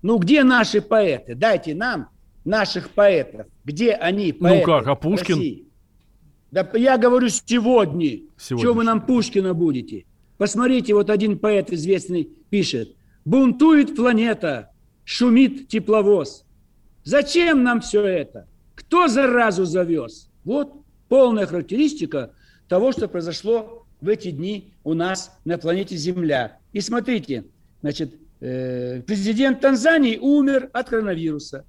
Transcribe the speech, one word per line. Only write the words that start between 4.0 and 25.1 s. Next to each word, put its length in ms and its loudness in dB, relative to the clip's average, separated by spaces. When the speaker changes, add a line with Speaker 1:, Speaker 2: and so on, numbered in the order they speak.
Speaker 2:
Ну 60 -12
Speaker 1:
поэты 160 6
Speaker 2:
как, 220 2
а 80 2
Пушкин? 400 -2
Speaker 1:
России? 300 -6
Да 120 -2
п-, 160 -2
я 180 4
говорю 320 4
сегодня. 920 0
Speaker 2:
Сегодня. 300 -6
Speaker 1:
Че 60 2
вы 100 0
нам 220 0
Пушкина 480 0
будете? 520 -4
Посмотрите, 580 0
вот 160 2
один 260 0
поэт 340 0
известный 560 -2
пишет: 460 -4
"Бунтует 720 4
планета, 760 -2
шумит 640 2
тепловоз. 800 0
Зачем 600 2
нам 180 0
все 220 0
это? 440 -4
Кто 340 2
заразу 580 2
завез?" 640 -4
Вот 300 -4
полная 360 4
характеристика 840 -4
того, 260 2
что 140 -4
произошло 760 -6
в 80 -6
эти 220 -2
дни 420 -10
у 120 -4
нас 360 -6